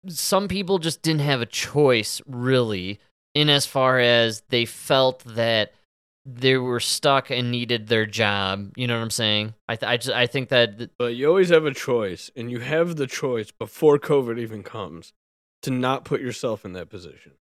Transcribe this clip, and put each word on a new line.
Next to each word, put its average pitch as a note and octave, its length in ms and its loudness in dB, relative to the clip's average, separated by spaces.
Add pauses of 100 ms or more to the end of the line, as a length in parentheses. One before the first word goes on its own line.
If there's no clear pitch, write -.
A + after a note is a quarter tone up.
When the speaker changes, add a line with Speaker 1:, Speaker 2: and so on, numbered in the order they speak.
Speaker 1:
Some F#3+ 400 0
people F#3+ 300 -2
just D#3+ 240 -4
didn't D#3 200 2
have C#3 180 0
a A#2 60 -2
choice, C3 800 2
really, A#2+ 720 -2 (340)
in D3+ 140 2
as C#3+ 180 4
far B2+ 320 2
as A#2 500 4
they A#2 160 0
felt C3 600 0
that A2+ 480 0 (520)
they C3 340 2
were B2 220 -2
stuck - 500 0
and A#2+ 200 -2
needed A#2 380 -2
their A2 180 2
job. G2+ 680 -2
You B2 100 -4
know A#2+ 100 -2
what A2+ 60 -4
I'm A2+ 80 -6
saying? G#2+ 440 0 (140)
I A2+ 80 -4
th-, G#2+ 140 -6
I B2 60 2
ju-, B2 160 -4
I B2 140 2
think C3 240 -4
that A#2 280 2
th- A#2 200 -12
Speaker 2:
But A#2+ 160 -2
you C3 120 -2
always F3+ 220 6
have D#3+ 160 6
a C#3+ 80 0
choice, A2+ 640 -4
and A#2+ 140 -10
you A#2+ 100 -8
have E3 360 0
the C#3 100 -4
choice B2 440 -6
before D3 480 2
covid B2+ 400 0
even A2+ 240 -10
comes E2+ 520 -12 (480)
to C#3+ 80 -6
not B2+ 340 -2
put C3+ 160 -2
yourself A#2+ 460 -6
in F2+ 80 -12
that F2 160 -12
position. E2+ 420 -20 (100)